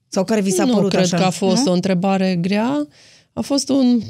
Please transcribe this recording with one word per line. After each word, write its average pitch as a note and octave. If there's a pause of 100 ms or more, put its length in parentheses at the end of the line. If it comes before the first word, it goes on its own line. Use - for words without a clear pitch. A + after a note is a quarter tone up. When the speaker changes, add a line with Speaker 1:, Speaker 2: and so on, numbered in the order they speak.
Speaker 1:
Sau F#3+
care A3
vi G3
s-a F4
Speaker 2:
Nu B3+
Speaker 1:
părut G3+
Speaker 2:
cred F#3
Speaker 1:
așa, F3+
Speaker 2:
că E3+
a F#3
fost A#3
Speaker 1:
nu? -
Speaker 2:
o F3+
întrebare F#3+
grea. A3+ (460)
A -
fost C#4
un B3